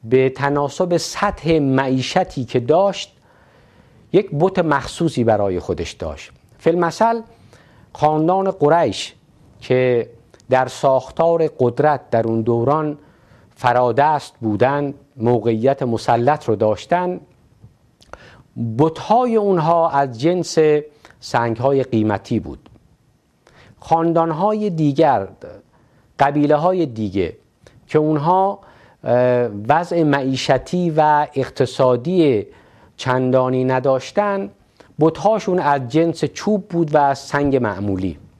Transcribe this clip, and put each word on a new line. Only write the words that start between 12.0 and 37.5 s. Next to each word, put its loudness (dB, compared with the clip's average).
در 0
اون -2
دوران 0
فرادست 0
بودن، 0
موقعیت 0
مسلط 0
رو 2
داشتن، -2
بت‌های 0
اونها 2
از -2
جنس -2
سنگ‌های 0
قیمتی -2
بود. -14
خاندان‌های 0
دیگر، 2
قبیله‌های 2
دیگه -4
که 2
اونها، 0
اه، 2
وضع 0
معیشتی 0
و 4
اقتصادی 0
چندانی 0
نداشتن، -2
بت‌هاشون 0
از 0
جنس 0
چوب -4
بود -2
و 6
از 2
سنگ -2